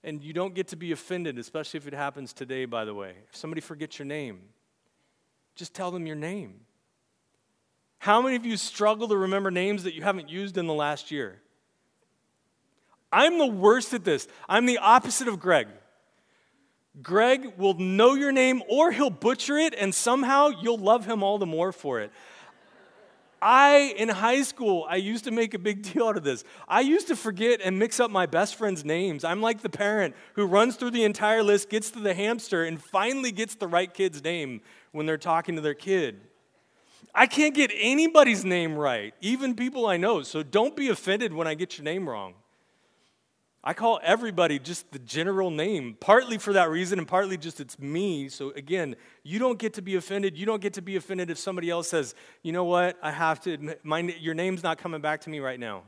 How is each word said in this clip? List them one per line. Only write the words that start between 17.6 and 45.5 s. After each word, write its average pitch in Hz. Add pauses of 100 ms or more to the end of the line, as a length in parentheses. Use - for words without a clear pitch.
know 190
your 277
name 254
or 302
he'll 254
butcher 254
it, 311
and 196
somehow 269
you'll 226
love 214
him 214
all 202
the 196
more 170
for 131
it. 107 (1300)
I, 277
in 220
high 226
school, 202
I 175
used 208
to 254
make 226
a 202
big 202
deal 214
out 208
of 165
this. 135 (240)
I 208
used 302
to 320
forget 220
and 190
mix 226
up 226
my 185
best 170
friend's 190
names. 160
I'm 175
like 220
the 220
parent 202 (200)
who 202
runs 208
through 247
the 233
entire 214
list, 202
gets 214
to 240
the 202
hamster, 202
and 165
finally 247
gets 208
the 190
right 180
kid's 170
name 143 (320)
when 151
they're 156
talking 165
to 156
their 151
kid. 147 (960)
I 233
can't 302
get 269
anybody's 269
name 175
right, 123
even 254
people 240
I 196
know, 185
so 185
don't 214
be 277
offended 208
when 160
I 156
get 175
your 147
name 170
wrong. 98 (1300)
I 160
call 220
everybody 175
just 143
the 139
general 170